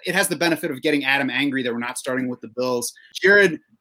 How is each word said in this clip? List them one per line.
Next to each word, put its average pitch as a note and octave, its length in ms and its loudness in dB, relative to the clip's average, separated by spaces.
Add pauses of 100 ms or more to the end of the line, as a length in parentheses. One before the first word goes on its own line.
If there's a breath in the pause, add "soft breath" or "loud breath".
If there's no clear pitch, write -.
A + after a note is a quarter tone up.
it F3+ 80 -4
has F#3+ 140 2
the F3+ 80 -4
benefit E3 340 -2
of C3 140 -10
getting D3 200 2
Adam C3+ 280 0
angry C3 320 -2
that A#2+ 100 -2
we're A#2 60 -6
not A#2+ 180 -6
starting B2+ 300 -4
with B2 140 -8
the A#2 80 -14
Bills. B2 440 -4 (260 soft breath)
Jared, F#3+ 400 6 (220)